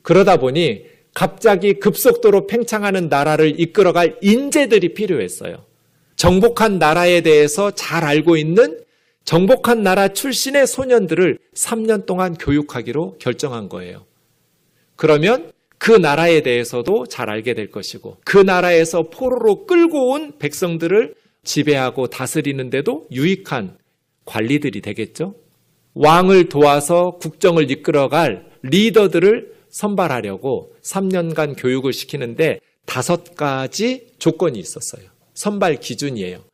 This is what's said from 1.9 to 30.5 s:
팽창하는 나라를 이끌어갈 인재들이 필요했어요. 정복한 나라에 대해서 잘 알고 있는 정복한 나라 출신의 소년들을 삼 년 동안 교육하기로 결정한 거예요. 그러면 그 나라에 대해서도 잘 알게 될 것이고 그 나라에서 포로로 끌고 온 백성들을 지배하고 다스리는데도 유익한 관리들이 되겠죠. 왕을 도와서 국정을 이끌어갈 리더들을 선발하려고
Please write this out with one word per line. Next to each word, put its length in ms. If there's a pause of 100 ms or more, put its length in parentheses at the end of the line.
팽창하는 640
나라를 500
이끌어갈 640
인재들이 720
필요했어요. 720 (500)
정복한 640
나라에 420
대해서 500
잘 320
알고 340
있는 460 (420)
정복한 580
나라 260
출신의 580
소년들을 720 (140)
삼 300
년 220
동안 300
교육하기로 840
결정한 480
거예요. 380 (920)
그러면 560 (260)
그 140
나라에 500
대해서도 680
잘 220
알게 240
될 180
것이고 520
그 140
나라에서 720
포로로 560
끌고 460
온 260
백성들을 800 (280)
지배하고 640
다스리는데도 1040
유익한 680 (480)
관리들이 560
되겠죠. 540 (580)
왕을 560
도와서 680
국정을 540
이끌어갈 760 (180)
리더들을 920 (140)
선발하려고 1120